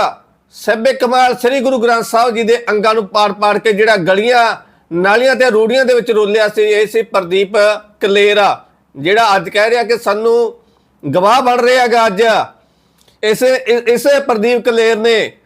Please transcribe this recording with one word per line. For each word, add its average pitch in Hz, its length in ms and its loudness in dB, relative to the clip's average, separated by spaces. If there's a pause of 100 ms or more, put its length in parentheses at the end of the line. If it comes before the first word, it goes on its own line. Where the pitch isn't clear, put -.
(500)
ਸੱਭੇ 226 420 -2
ਕਮਾਲ 247 420 0
ਸ੍ਰੀ 262 260 -2
ਗੁਰੂ 262 180 -2
ਗ੍ਰੰਥ 233 260 0
ਸਾਹਿਬ 233 300 0
ਜੀ 226 80 -2
ਦੇ 233 280 0
ਅੰਗਾਂ 214 240 0
ਨੂੰ 214 120 -2
ਪਾੜ-ਪਾੜ 208 520 0
ਕੇ 220 140 0
ਜਿਹੜਾ 214 240 2
ਗਲੀਆਂ, 208 600 0 (360)
ਨਾਲੀਆਂ 214 440 2
ਤੇ 254 140 2
ਰੂੜੀਆਂ 220 340 2
ਦੇ 247 100 0
ਵਿੱਚ 233 160 -2
ਰੋਲਿਆ 214 380 0
ਸੀ, 214 140 -2
ਇਹ 214 240 0
ਸੀ 220 160 -2
ਪ੍ਰਦੀਪ 196 500 -2 (480)
ਕਲੇਰ, 202 380 2 (580)
ਜਿਹੜਾ 196 400 2
ਅੱਜ 185 120 -4
ਕਹਿ 208 220 0
ਰਿਹਾ 233 120 0
ਕਿ 220 160 -2
ਸਾਨੂੰ 226 560 -2 (600)
ਗਵਾਹ 208 280 2
ਬਣ 247 180 0
ਰਿਹਾ 247 260 2
ਗਾ 226 200 2
ਅੱਜ। 190 160 -2 (1000)
ਇਸੇ, 220 320 0
ਇ-, 240 380 0
ਇਸੇ 277 280 0
ਪ੍ਰਦੀਪ 240 440 -2
ਕਲੇਰ 226 320 0
ਨੇ 220 360 -2 (140)